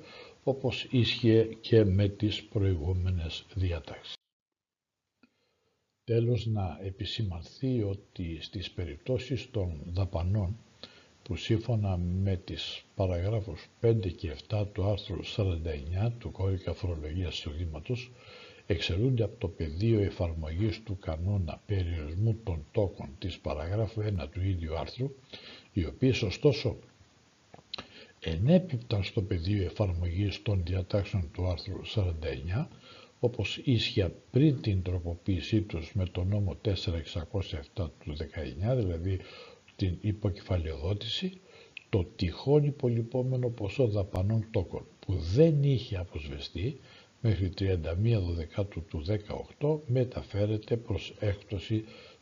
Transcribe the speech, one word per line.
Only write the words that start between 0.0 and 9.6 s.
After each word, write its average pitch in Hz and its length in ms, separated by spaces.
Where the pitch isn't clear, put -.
όπως 131 460
ίσχυε 113 540
και 110 240
με 98 240
τις - 340
προηγούμενες 90 1000
διατάξεις. 87 600
Τέλος, 117 420
να 98 360
επισημανθεί 98 1000
ότι 92 580
στις - 300
περιπτώσεις - 800
των 87 300